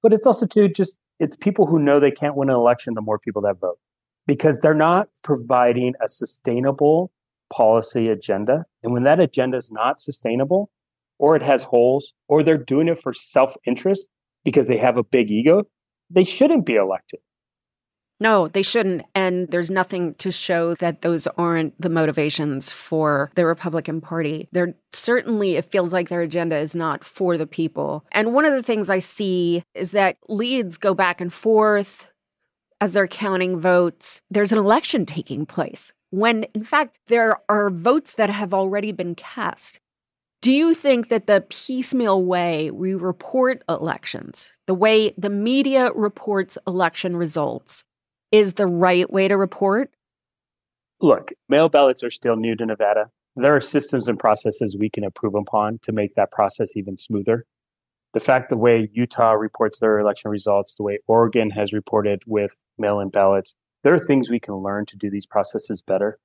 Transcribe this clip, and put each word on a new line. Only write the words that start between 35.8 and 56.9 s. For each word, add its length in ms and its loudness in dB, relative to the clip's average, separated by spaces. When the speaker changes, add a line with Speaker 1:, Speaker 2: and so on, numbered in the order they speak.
Speaker 2:
when, 320 0
in 100 -8
fact, 440 -2
there 320 2
are 220 2
votes 420 0
that 160 0
have 240 -4
already 380 -2
been 240 -6
cast. 640 -12
Do 80 4
you 240 4
think 340 0
that 160 0
the 240 4
piecemeal 720 -2
way 460 -2
we 240 -6
report 760 -2
elections, 840 -8
the 80 0
way 420 4
the 140 -4
media 640 2
reports 720 -4
election 500 -2
results, 640 -6
is 220 4
the 120 0
right 460 2
way 160 2
to 80 2
report? 560 -2
Speaker 1:
Look, 320 2
mail 180 4
ballots 340 4
are 80 -6
still 280 -2
new 180 -2
to 100 -6
Nevada. 460 0
There 180 4
are 60 4
systems 480 -2
and 100 -2
processes 600 0
we 100 0
can 140 -6
improve 320 -6
upon 440 -2
to 120 -8
make 240 -4
that 160 0
process 460 -2
even 200 -10